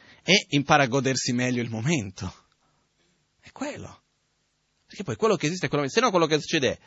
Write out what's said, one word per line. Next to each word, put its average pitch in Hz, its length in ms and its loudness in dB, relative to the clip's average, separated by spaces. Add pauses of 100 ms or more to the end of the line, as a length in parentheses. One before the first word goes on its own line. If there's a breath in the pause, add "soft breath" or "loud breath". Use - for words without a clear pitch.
(220 loud breath)
E - 260 4
impara 143 340 4
a 139 40 4
godersi 131 460 0
meglio 123 300 0
il 117 80 -6
momento. 110 720 -4 (1000)
È - 120 -20
quello. 202 500 -12 (840)
Perché - 160 -16
poi 113 140 -6
quello 214 200 2
che 151 100 -4
esiste 175 200 -4
è - 20 -2
quello, 147 200 -2
se 170 120 0
no 247 100 2
quello 175 160 4
che 151 140 2
succede 139 320 0
è, - 140 -8